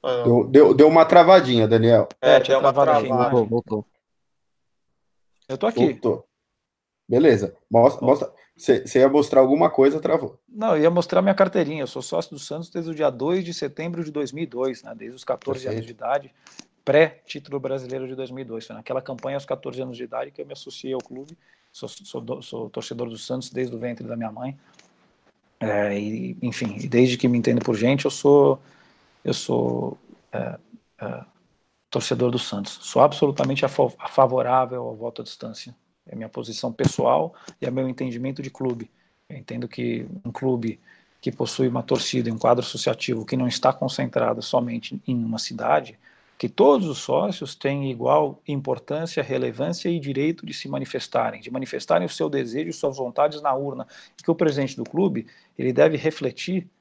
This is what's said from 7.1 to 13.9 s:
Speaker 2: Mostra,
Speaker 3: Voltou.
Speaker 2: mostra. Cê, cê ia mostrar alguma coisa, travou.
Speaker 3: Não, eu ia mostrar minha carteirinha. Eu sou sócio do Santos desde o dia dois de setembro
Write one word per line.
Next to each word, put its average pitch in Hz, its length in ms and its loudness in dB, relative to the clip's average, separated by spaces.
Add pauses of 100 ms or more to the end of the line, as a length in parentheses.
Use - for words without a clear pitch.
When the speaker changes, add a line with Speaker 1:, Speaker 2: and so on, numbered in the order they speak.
Speaker 2:
Mostra, 117 320 6
Speaker 3:
Voltou. 127 260 2
Speaker 2:
mostra. - 140 -20 (160)
Cê, - 280 2
cê - 140 2
ia 135 100 8
mostrar 143 320 4
alguma 151 280 4
coisa, 143 300 4
travou. 156 480 -2
Speaker 3:
Não, 214 280 -2
eu 151 80 2
ia 165 60 6
mostrar 175 320 0
minha 190 140 2
carteirinha. 165 480 0
Eu 127 40 -8
sou 131 140 -12
sócio - 300 -6
do 143 80 -16
Santos 165 300 -12
desde 165 220 -8
o 156 40 -8
dia 147 160 0
dois 160 320 -2
de 170 100 -10
setembro 165 500 -8